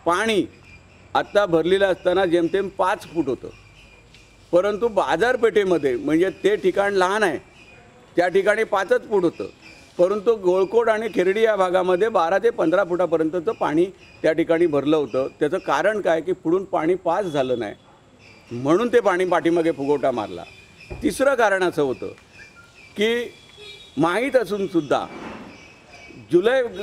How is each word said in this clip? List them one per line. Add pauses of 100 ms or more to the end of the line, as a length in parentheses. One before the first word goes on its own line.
पाणी (680)
आत्ता
भरलेलं
असताना
जेमतेम
पाच
फूट
होतं, (1040)
परंतु
बाजारपेठेमध्ये,
म्हणजे (140)
ते
ठिकाण
लहान
आहे, (760)
त्या
ठिकाणी
पाचच
फूट
होतं, (500)
परंतु
गोळकोट
आणि
खेरडी
या
भागामध्ये
बारा
ते
पंधरा
फुटापर्यंतचं
पाणी (360)
त्या
ठिकाणी
भरलं
होतं. (120)
त्याचं
कारण
काय
की
पुढून
पाणी
पास
झालं
नाही, (800)
म्हणून
ते
पाणी
पाठीमागे
फुगवटा
मारला. (600)
तिसरं
कारण
असं
होतं (880)
की (680)
माहीत
असूनसुद्धा (1300)
जुलै, (220)